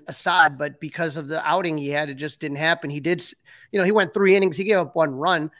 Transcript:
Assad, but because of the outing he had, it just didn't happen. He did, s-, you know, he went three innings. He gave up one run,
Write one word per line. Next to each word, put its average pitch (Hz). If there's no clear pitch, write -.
Assad, 160
but 147
because 160
of 147
the 156
outing 165
he 143
had, 147
it 139
just 143
didn't 143
happen. 160
He 147
did, 175
s-, -
you 202
know, 185
he 185
went 202
three 196
innings. 190
He 190
gave 202
up 160
one 156
run, 156